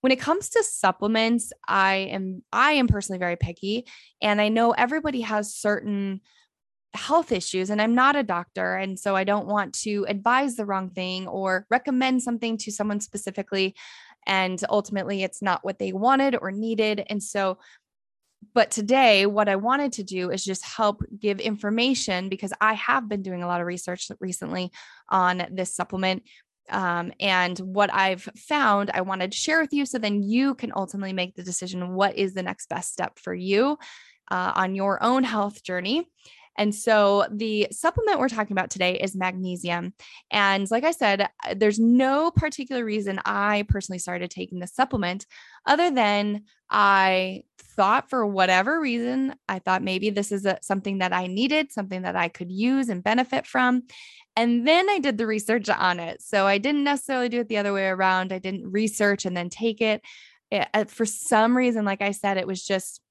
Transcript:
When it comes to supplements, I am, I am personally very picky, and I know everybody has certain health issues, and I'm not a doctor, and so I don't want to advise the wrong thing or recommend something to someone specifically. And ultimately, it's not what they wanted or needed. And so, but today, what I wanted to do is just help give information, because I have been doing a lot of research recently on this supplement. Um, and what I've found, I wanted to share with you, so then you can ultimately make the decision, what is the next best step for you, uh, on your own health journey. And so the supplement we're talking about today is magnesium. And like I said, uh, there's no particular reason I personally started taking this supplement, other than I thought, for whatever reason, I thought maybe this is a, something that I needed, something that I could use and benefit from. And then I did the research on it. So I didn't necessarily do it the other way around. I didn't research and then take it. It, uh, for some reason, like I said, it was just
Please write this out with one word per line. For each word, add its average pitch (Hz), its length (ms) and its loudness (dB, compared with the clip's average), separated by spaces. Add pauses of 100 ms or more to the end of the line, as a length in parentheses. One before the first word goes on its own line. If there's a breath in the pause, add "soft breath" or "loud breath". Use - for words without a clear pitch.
When 262 100 4
it 247 80 4
comes 339 300 -2
to 453 160 2
supplements, 220 880 0 (160)
I 190 420 2
am, 190 320 -8 (100)
I 269 200 4
am 269 160 4
personally 196 320 -2
very 175 160 -2
picky, 196 500 -4 (340 loud breath)
and 208 200 2
I 208 80 4
know 226 240 4
everybody 277 480 0
has 214 340 -2
certain 202 680 -2 (720 soft breath)
health - 380 0
issues, 185 400 -2
and 214 100 0
I'm 226 140 2
not 269 220 4
a 277 80 0
doctor, 185 500 -4
and 190 240 -6
so 196 160 -2
I 190 80 2
don't 202 240 0
want 202 260 -2 (100)
to 208 260 -2
advise 233 480 2
the 214 100 -6
wrong 190 240 -2
thing 185 380 -6
or 190 420 -2
recommend 262 540 0
something 233 340 -4
to 214 140 -8
someone 208 260 -4
specifically. 196 760 -4 (500 loud breath)
And 185 420 0
ultimately, 202 540 -2
it's 190 200 -6
not 196 220 0
what 196 140 -6
they 196 140 -4
wanted 262 500 2
or 190 80 -6
needed. 214 580 -2
And 208 140 -4
so, 190 360 -2 (960 soft breath)
but 220 160 4
today, 214 560 6
what 208 220 2
I 196 80 2
wanted 254 380 0
to 202 100 -8
do 185 260 -4
is 190 140 -4
just 190 200 -6
help 208 380 0 (160)
give 202 220 -2
information, 208 880 0
because 190 320 -6
I 220 140 4
have 240 340 0
been 208 120 -4
doing 185 220 -6
a 175 60 -4
lot 175 120 0
of 175 60 -2
research 180 540 -8
recently 180 500 -6 (380 loud breath)
on 180 420 2
this 185 240 -6
supplement. 190 480 -2 (480 soft breath)
Um, 175 480 -2
and 180 400 0
what 190 340 0
I've 190 440 0
found, 214 580 0
I - 60 0
wanted 190 320 -4
to - 60 -6
share 320 220 0
with 311 120 -2
you, 285 120 0
so 254 140 -6
then 202 240 0
you 247 320 2
can 240 220 -8
ultimately 196 360 -6
make 185 220 -4
the 180 80 -14
decision, 180 520 -6
what 196 220 2
is 190 160 0
the 185 120 -6
next 185 240 -8
best - 240 -8
step - 260 -6
for 180 160 -8
you, 196 420 2 (540 loud breath)
uh, 185 240 -2
on 190 220 0
your 196 260 0
own 254 220 4
health 214 400 -2
journey. 190 440 -2 (480 loud breath)
And 208 180 0
so 202 560 4
the 214 400 0
supplement 403 480 0
we're 262 100 2
talking 220 240 -2
about 185 180 0
today 180 280 0
is 196 160 -4
magnesium. 185 800 -4 (380 loud breath)
And 196 400 2
like 233 100 2
I 311 80 2
said, 202 320 2
uh, - 340 -4
there's 208 220 2
no 269 540 4
particular 269 520 -2
reason 202 400 -2
I 208 440 0
personally 185 320 -2
started 180 300 -6
taking 185 280 -10
this 180 160 -12
supplement, 202 520 -2 (400 loud breath)
other 330 240 4
than 208 540 2 (240 soft breath)
I 190 760 4 (140)
thought, 214 520 0
for 247 160 0
whatever 196 540 4
reason, 262 560 -2 (120)
I 190 120 -4
thought 185 240 0
maybe 190 260 0
this 202 220 -2
is 196 140 -4
a, 190 140 0
something 196 380 -4
that 180 140 0
I 185 160 -2
needed, 269 420 0
something 190 320 -6
that 180 140 -4
I 175 120 0
could 175 220 -10
use 240 380 0
and 180 160 -4
benefit 247 420 0
from. 247 380 0 (500 loud breath)
And 240 320 2
then 349 240 4
I 403 80 2
did 269 180 0
the 226 120 -2
research 220 400 -2
on 180 320 2
it. 165 220 -10
So 196 220 2
I 196 140 4
didn't 285 240 0
necessarily 269 460 0
do 240 100 -2
it 226 100 -2
the 214 100 -2
other 202 140 0
way 196 140 0
around. 185 460 2
I 185 80 -6
didn't 190 320 -8
research 202 540 2
and 180 100 -4
then 175 120 -4
take 220 320 -4
it. 214 220 0 (480 loud breath)
It, 190 240 0
uh, 214 120 4
for - 200 -4
some 226 500 2
reason, 240 280 2
like 196 180 0
I 202 80 0
said, 196 260 -2
it 185 120 -2
was 190 180 -6
just - 340 -4 (100)